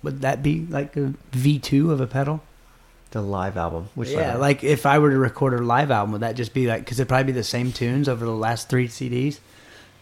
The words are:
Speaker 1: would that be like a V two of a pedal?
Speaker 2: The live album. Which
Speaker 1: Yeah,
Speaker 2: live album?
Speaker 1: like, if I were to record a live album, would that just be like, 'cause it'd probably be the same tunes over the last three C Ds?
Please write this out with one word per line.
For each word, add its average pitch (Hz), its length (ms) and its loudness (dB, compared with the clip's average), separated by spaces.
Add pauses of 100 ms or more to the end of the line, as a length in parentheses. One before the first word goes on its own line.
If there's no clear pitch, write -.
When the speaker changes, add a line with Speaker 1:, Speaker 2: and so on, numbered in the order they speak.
Speaker 1:
would 139 200 -6
that 135 200 0
be 160 260 0
like 143 280 -6
a 139 160 0 (200)
V 135 280 4
two 147 320 4
of 135 80 2
a 120 80 0
pedal? 139 340 -2 (680)
Speaker 2:
The 113 100 -4
live 98 340 -2
album. 82 380 -4
Which 123 160 -6
Speaker 1:
Yeah, 147 60 -2
Speaker 2:
live 160 100 0
album? 120 140 -2
Speaker 1:
like, 139 240 2
if 143 220 2
I 139 120 6
were 151 120 6
to 135 80 4
record 131 360 0
a 120 80 0
live 127 300 2
album, 107 200 0
would 107 100 -4
that 113 140 -2
just 120 180 -6
be 127 120 2
like, 113 200 -2
'cause 117 120 -4
it'd 131 100 0
probably 131 160 2
be 135 80 0
the 120 120 -2
same 123 260 -2
tunes 127 380 0
over 117 160 -2
the 113 80 -2
last 110 360 -2
three 127 200 2
C 127 200 -8
Ds? 131 300 -2 (640)